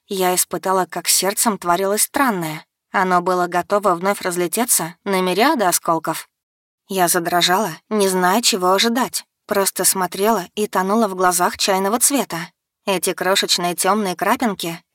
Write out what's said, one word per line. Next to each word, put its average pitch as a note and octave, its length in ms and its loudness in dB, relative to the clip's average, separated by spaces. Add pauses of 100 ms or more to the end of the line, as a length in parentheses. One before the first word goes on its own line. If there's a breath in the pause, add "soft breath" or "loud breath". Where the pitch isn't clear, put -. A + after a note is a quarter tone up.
я F#3 280 0
испытала, F#3 540 0
как - 200 -6
сердцем G3 480 0
творилось G3 460 0
странное. F3 600 -2 (280)
Оно F#3 260 2
было F3+ 280 0
готово F3+ 460 0
вновь F#3+ 280 -2
разлететься F3 840 -2
на F#3+ 160 0
мириады G3+ 460 2
осколков. E3 640 -2 (580)
Я F#3 220 2
задрожала, F3 640 0 (180)
не G#3 180 2
зная, F#3 340 2
чего F#3 300 0
ожидать. A3+ 540 0 (220)
Просто G3 360 -2
смотрела F#3+ 600 0 (100)
и G#3 120 -2
тонула G3+ 420 0
в F#3+ 60 -8
глазах F3+ 420 2
чайного G3 420 0
цвета. F3+ 520 -2 (340)
Эти F#3 260 -2
крошечные F3+ 640 0
тёмные F#3+ 400 0
крапинки G3 680 -2 (140)